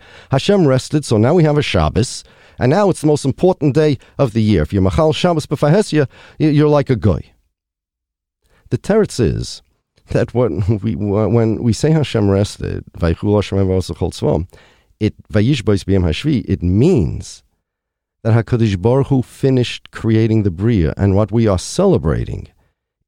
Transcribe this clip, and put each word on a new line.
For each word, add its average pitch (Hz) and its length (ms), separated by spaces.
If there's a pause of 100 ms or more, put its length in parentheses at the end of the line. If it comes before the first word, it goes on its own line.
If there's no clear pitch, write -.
(300)
Hashem 180 380
rested, 135 380
so 110 120
now 120 160
we 180 120
have 147 120
a 143 60
Shabbos, - 600 (340)
and 120 100
now 196 200
it's 156 120
the 151 60
most 151 180
important 147 480
day 151 240 (220)
of 127 140
the 113 100
year. 104 180
If 76 120
you're 98 100
Machal 156 300
Shabbos 170 340
B'Fahesya, 151 600 (300)
y-, 156 120
you're 151 180
like 147 220
a 127 80
goy. 90 340 (1400)
The 123 80
teretz - 420
is 64 420 (480)
that - 240
when 104 460
<laughs> 98 40
we, - 120
when 104 680
we 120 80
say 147 200
Hashem 117 380
rested, 98 540 (140)
Vaychul 85 380
Hashem 98 220
Evav 95 320
Tzvam, 90 600 (500)
it, 107 160 (160)
Vayishbos 107 540
B'Yom 95 180
Hashvi, 107 420
it - 160
means 98 800 (800)
that 110 100
HaKadosh 113 480
Baruch 127 260
Hu 135 140
finished - 720
creating 110 520
the 98 80
Bria, 92 460
and 98 180
what 101 160
we 113 160
are 95 100
celebrating 78 920 (580)